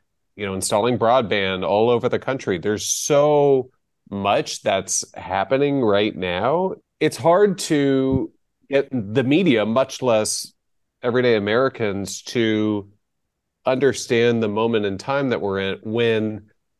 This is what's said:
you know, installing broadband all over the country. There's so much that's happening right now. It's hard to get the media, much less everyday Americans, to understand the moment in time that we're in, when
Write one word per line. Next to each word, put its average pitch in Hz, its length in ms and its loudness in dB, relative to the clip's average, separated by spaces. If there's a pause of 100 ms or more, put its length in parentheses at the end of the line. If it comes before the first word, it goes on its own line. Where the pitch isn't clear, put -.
(360)
you 101 100 -8
know, 98 80 -4
installing 110 440 0
broadband 101 720 0
all 107 220 2
over 120 180 0
the 110 120 -2
country. 123 380 -4
There's 101 280 -2
so 143 840 2 (380)
much 101 520 -2
that's 95 420 -2 (120)
happening 135 640 -2
right 104 340 2
now. 107 600 -2 (240)
It's 156 180 -2
hard 175 400 4
to 135 720 0 (380)
get 139 220 0
the 117 320 -2
media, 139 420 2
much 120 360 -2
less 110 520 0 (480)
everyday 123 340 2
Americans, 104 840 -2
to 107 680 -2 (760)
understand 120 760 2
the 110 60 0
moment 110 380 0
in 98 120 -4
time 139 320 -4
that 101 120 -2
we're 98 180 -2
in, 98 240 -4
when 110 680 -2 (300)